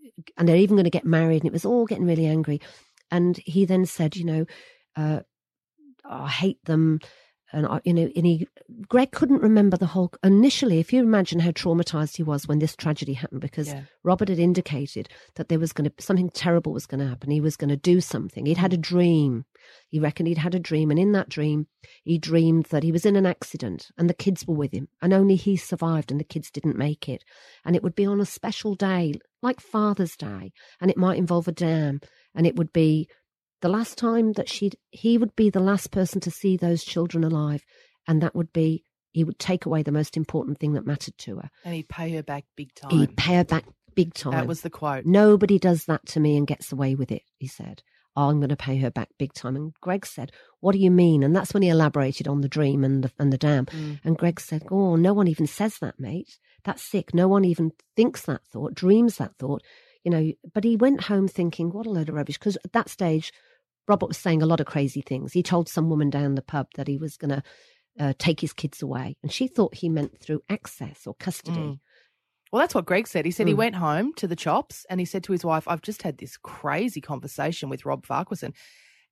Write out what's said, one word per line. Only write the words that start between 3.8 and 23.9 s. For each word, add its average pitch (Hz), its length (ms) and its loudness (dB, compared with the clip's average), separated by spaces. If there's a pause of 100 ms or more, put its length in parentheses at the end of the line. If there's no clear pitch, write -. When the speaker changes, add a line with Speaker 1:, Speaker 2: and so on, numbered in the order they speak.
Speaker 1:
said, 160 300 -2
you 170 80 -6
know, 160 220 -2 (500)
uh, 151 240 -2 (840)
"I 139 240 -10
hate 156 360 -4
them." 160 340 2 (540)
And 151 140 -2
I, - 180 -4
you 175 100 2
know, 165 220 2
and 175 100 2
he, 165 220 2 (400)
Greg 254 240 2
couldn't 269 300 2
remember 208 340 6
the 180 100 0
whole, 180 240 0 (140)
initially, 202 560 6
if - 120 -2
you 254 80 4
imagine 202 380 2
how 170 140 2
traumatized 165 640 -2
he 170 80 -2
was 147 240 -4
when 147 100 2
this 156 160 0
tragedy 147 380 -4
happened, 131 300 -10
because 147 260 -8
Speaker 2:
Yeah. 139 140 -12 (200)
Speaker 1:
Robert 185 260 2
had 175 120 0
indicated 160 680 0 (280)
that 160 120 -10
there 160 120 2
was 165 120 -2
gonna, 147 280 -2
something 180 300 0
terrible 170 420 0
was - 140 -8
gonna 139 200 -4
happen. 131 240 -6
He 151 100 2
was 151 160 0
gonna 143 200 0
do 180 240 4
something. - 460 -6
He'd 165 120 2
had 180 140 2
a 180 60 0
dream. 156 680 2 (440)
He 156 120 -2
reckoned 151 260 -2
he'd 165 120 0
had 175 180 -2
a - 20 2
dream. 156 320 0
And 151 80 4
in 202 140 4
that 190 160 0
dream, 151 400 -2 (340)
he 165 160 0
dreamed 165 520 4
that 147 120 0
he 165 80 0
was 170 160 2
in 202 80 4
an 190 120 4
accident - 680 -6